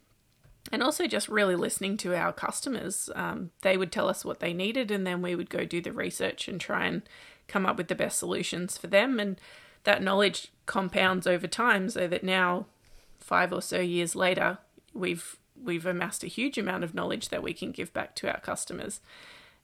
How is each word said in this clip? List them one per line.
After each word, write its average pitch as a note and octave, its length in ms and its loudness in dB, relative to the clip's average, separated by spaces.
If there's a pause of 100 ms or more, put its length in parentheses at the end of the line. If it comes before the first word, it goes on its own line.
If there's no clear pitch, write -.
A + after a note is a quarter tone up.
(720)
And A3 120 0
also D4+ 240 2
just G#3 200 0
really G3+ 280 4
listening G3 420 0
to F3+ 180 0
our E3+ 160 2
customers. - 840 -4
Um, F3 340 -4 (140)
they F#3+ 140 6
would F#3 140 0
tell - 160 0
us - 160 -2
what - 160 -6
they E3+ 140 -2
needed, G#3+ 380 0
and F#3+ 160 0
then F3+ 160 0
we F3+ 100 0
would F3 160 -4
go F3+ 160 -2
do F3 160 -2
the F#3 100 -6
research - 560 -4
and F3+ 140 -6
try G3+ 240 0
and - 160 0 (460)
come F#3+ 180 2
up - 120 2
with E3+ 100 -2
the F3+ 80 0
best E3 240 0
solutions F3 580 -2
for - 80 -14
them. G#3+ 340 6
And G3+ 220 -2 (440)
that G3+ 180 4
knowledge F#3+ 460 2 (180)
compounds F#3+ 580 2
over F3 220 2
time, G#3 420 2
so F3+ 180 0
that F3+ 160 0
now, F#3 440 2 (500)
five F3+ 340 2
or F3+ 120 -2
so F3+ 160 0
years F3 360 0
later, F#3 440 2 (340)
we've, F3 420 -4 (260)
we've E3+ 260 -4
amassed F3 360 -4
a F3 40 -6
huge B3+ 320 -2
amount F#3 240 -2
of E3 100 -6
knowledge - 360 -4
that - 120 -2
we - 120 -4
can - 180 -6
give - 200 -8
back - 260 -6
to - 140 -2
our - 80 -2
customers. - 600 -6 (640)